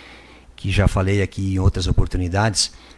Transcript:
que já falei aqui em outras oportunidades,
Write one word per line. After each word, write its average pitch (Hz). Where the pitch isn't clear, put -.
que -
já 95
falei 98
aqui 95
em 95
outras 92
oportunidades, 92